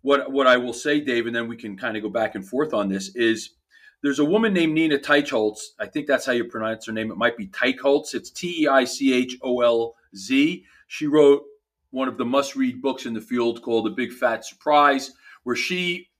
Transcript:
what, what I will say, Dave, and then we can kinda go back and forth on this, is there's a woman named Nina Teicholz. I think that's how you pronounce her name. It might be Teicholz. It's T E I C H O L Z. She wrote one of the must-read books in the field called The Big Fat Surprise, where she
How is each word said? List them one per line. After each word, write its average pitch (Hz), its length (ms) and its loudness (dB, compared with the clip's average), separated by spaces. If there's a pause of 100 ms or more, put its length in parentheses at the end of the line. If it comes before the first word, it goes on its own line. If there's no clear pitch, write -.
what, 135 300 2
what 135 160 4
I 123 80 8
will 123 160 -2
say, 151 280 0
Dave, 120 280 -2
and 117 80 -4
then 117 100 -2
we 117 100 -10
can 101 220 -10
kinda 107 220 -6
go 107 80 -6
back 110 260 -2
and 95 120 -10
forth 147 280 -4
on 101 140 0
this, 98 260 -6
is 113 360 0 (520)
there's 139 160 0
a 147 60 4
woman 208 280 2
named 165 220 2
Nina 156 240 2
Teicholz. 135 600 0 (200)
I 104 80 -8
think 143 220 -8
that's 131 180 0
how 131 60 -2
you 117 140 0
pronounce 110 400 -8
her 110 60 -10
name. 110 200 -6
It 85 40 -12
might 120 200 0
be 101 100 -10
Teicholz. 135 680 0
It's - 160 -8
T 170 360 -4
E - 20 2
I 135 180 4
C 131 300 0
H 123 260 -2
O 123 200 -2
L 117 340 2 (220)
Z. 131 480 0 (240)
She - 180 -6
wrote 143 380 6 (460)
one 131 180 -4
of 117 100 -8
the 123 60 -2
must-read 127 580 0
books 131 240 -4
in 113 80 -6
the 107 60 -6
field 117 420 -2
called 113 240 0
The 104 40 0
Big 113 220 -4
Fat 117 320 -2
Surprise, 143 680 2 (320)
where 123 120 -2
she 180 520 -4 (120)